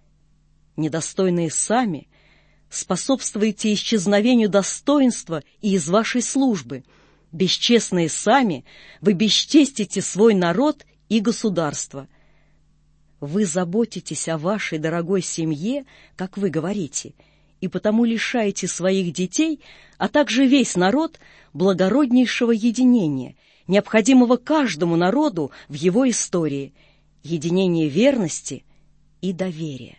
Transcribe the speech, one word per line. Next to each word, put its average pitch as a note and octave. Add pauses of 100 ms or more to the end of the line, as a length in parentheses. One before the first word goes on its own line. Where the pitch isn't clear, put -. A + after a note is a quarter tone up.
(760)
Недостойные E3
сами G#3 (640)
способствуете G#3+
исчезновению G#3
достоинства G3+ (160)
и G3
из E3
вашей A3
службы. D#3+ (480)
Бесчестные F3+
сами, G#3 (380)
вы G3
бесчестите G#3
свой G#3+
народ F#3+ (240)
и A3+
государство. E3+ (1120)
Вы E3+
заботитесь F3+
о E3
вашей F3
дорогой E3
семье, E3+ (300)
как -
вы G3
говорите, E3 (440)
и F#3+
потому G#3+
лишаете G#3+
своих F#3
детей, C#4+ (380)
а F#3+
также C#4
весь B3
народ, B3+ (320)
благороднейшего A3+
единения, A3 (320)
необходимого A#3
каждому F#3
народу F#3 (160)
в C#3+
его F#3
истории, D3 (500)
единения E3
верности F#3+ (560)
и F#3
доверия. D#3